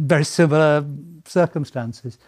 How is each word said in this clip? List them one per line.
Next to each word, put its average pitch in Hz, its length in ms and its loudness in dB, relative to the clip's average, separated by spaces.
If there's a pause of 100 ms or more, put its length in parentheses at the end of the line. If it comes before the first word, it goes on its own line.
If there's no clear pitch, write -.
very 151 200 2
similar 151 580 2 (400)
circumstances. 127 1040 -4